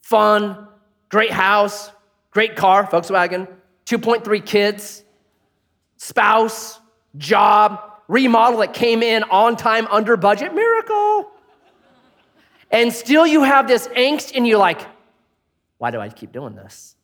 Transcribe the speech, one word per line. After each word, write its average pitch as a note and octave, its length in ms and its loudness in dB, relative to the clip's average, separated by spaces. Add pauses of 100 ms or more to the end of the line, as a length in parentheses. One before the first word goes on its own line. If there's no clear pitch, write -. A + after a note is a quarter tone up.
fun, G#3+ 640 0 (420)
great A3 220 0
house, G3+ 580 0 (420)
great A3 240 -2
car, G3 300 2
Volkswagen, F3+ 640 -2 (380)
two - 120 -2
point A#3 260 -2
three G#3 180 -2
kids, G#3 640 -2 (920)
spouse, A3 840 -2 (380)
job, G#3 640 2 (280)
remodel A#3 520 2
that G3+ 140 -2
came A#3 280 0
in A3+ 220 0
on A3 320 2
time, A3+ 320 -2
under G#3+ 300 0
budget, G#3 360 0
miracle. G#4+ 760 -2 (1400)
And A#3 220 0
still D4+ 320 2
you D#4 180 2
have C4+ 240 2
this A#3+ 200 0
angst C4+ 480 -4
and B3 100 0
you're A3 140 2
like, F3 220 0 (960)
"Why A#2+ 140 -6
do A2+ 80 -8
I G#2 100 -12
keep A2 220 -20
doing A#2+ 240 -16
this? - 480 -20